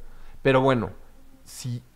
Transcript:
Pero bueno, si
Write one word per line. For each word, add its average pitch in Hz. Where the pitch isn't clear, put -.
Pero 131
bueno, 131
si 120